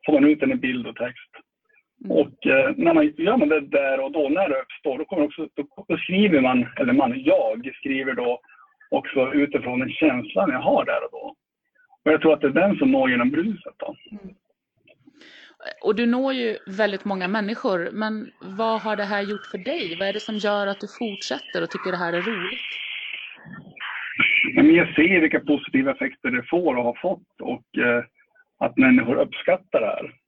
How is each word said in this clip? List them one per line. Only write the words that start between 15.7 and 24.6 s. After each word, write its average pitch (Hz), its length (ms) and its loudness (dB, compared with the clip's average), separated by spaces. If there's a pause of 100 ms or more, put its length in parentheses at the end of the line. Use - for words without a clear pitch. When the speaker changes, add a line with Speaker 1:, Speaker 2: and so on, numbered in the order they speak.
Speaker 2:
Och 208 140 0
du 233 100 2
når 254 260 0
ju 240 240 -2 (220)
väldigt 202 260 -2
många 190 240 -4
människor, 202 640 -2
men 214 380 -6 (100)
vad 220 400 -4
har 214 160 -4
det 202 80 -4
här 202 180 -4
gjort 202 280 -8
för 214 80 -10
dig? 196 400 -6
Vad 196 100 -2
är 196 40 -4
det 208 80 -6
som 220 160 -8
gör 202 300 0
att 196 140 -6
du 208 60 -10 (120)
fortsätter 220 640 -6
och 170 80 -6
tycker 185 200 -6
det 180 60 -4
här 175 160 -4
är 175 80 -2
roligt? 202 400 -6 (1900)
Speaker 1:
Ja, - 80 6